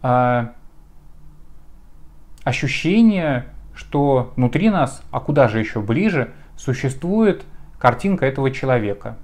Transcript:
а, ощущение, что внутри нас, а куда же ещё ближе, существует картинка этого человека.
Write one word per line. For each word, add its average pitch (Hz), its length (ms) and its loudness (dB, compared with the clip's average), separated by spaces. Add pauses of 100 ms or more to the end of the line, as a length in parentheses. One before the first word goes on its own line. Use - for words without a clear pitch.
а, 123 520 2 (1900)
ощущение, 160 1000 2 (300)
что 143 600 0
внутри 151 360 2
нас, 160 400 -2
а 127 80 -4
куда 143 280 4
же 110 120 0
ещё 110 220 -2
ближе, 135 500 0 (260)
существует 175 880 0 (320)
картинка 170 480 2
этого 135 240 0
человека. 117 760 -2